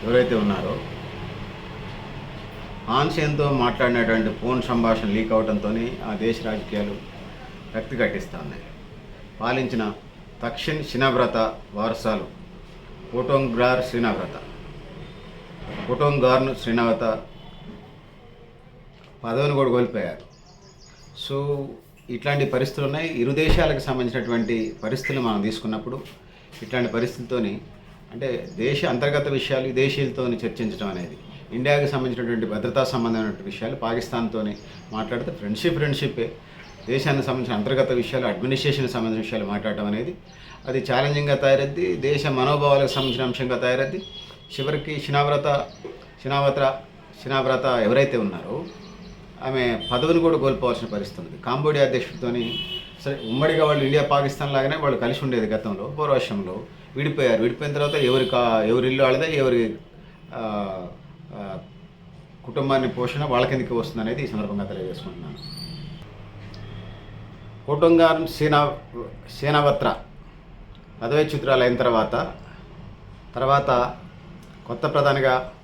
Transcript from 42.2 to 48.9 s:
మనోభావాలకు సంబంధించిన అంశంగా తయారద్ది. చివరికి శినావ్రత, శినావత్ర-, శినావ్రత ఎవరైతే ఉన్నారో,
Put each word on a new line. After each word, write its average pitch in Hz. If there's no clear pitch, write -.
మనోభావాలకు 139
సంబంధించిన 131
అంశంగా 123
తయారద్ది. 131
చివరికి 147
శినావ్రత, 143
శినావత్ర-, 139
శినావ్రత 131
ఎవరైతే 127
ఉన్నారో, 98